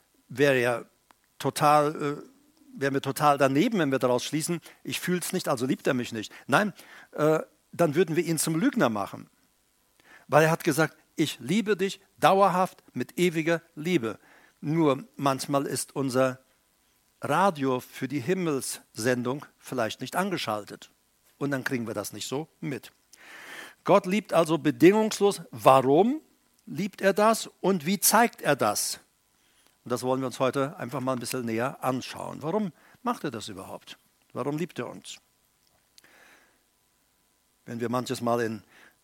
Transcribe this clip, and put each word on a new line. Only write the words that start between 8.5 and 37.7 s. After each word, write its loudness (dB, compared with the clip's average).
Lügner 2
machen. -8
Weil 6
er 4
hat -2
gesagt, 0
ich -4
liebe -2
dich -4
dauerhaft 2
mit -8
ewiger 0
Liebe. -2
Nur 0
manchmal -2
ist -6
unser 0
Radio 0
für -10
die -6
Himmelssendung -4
vielleicht -6
nicht -10
angeschaltet. -6
Und -4
dann -2
kriegen -4
wir -6
das -8
nicht -10
so -6
mit. -10
Gott 6
liebt -2
also 2
bedingungslos. 4
Warum 6
liebt -8
er 4
das 2
und 0
wie 0
zeigt 4
er 2
das? 0
Und -8
das -4
wollen -2
wir -4
uns -8
heute -2
einfach -8
mal -4
ein -6
bisschen -6
näher -4
anschauen. -6
Warum -4
macht -4
er -6
das -10
überhaupt? -16
Warum -4
liebt -8
er -8
uns? -16
Wenn -10